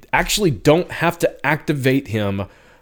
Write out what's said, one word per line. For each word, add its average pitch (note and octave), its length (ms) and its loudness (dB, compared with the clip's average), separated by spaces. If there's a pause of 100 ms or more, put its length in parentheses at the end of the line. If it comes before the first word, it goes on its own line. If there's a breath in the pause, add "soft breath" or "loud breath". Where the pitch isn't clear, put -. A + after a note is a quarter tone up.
(120)
actually F3 400 2
don't D3+ 400 2
have E3 260 -2
to - 280 -2
activate C#3 600 0
him G2 360 -2 (380 soft breath)